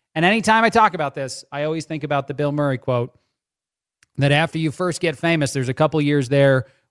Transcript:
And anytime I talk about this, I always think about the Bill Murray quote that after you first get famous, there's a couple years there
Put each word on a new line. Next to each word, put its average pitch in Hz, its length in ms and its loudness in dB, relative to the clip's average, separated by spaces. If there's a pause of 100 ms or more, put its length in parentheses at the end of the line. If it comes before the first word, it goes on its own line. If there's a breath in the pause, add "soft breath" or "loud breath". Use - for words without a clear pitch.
(160)
And 160 80 0
anytime 220 400 2
I 226 60 2
talk 214 240 4
about 151 220 -4
this, 135 360 -8
I 143 120 -4
always 156 220 -4
think 151 180 -8
about 143 240 -2
the 147 60 -8
Bill 143 180 -2
Murray 143 280 -2
quote 123 340 -4 (1040)
that 139 140 2
after 160 260 0
you 156 140 -2
first 175 300 -4
get 165 160 -2
famous, 165 360 0
there's 131 160 -2
a 127 40 -2
couple 156 280 0
years 143 280 0
there 139 360 4 (260 soft breath)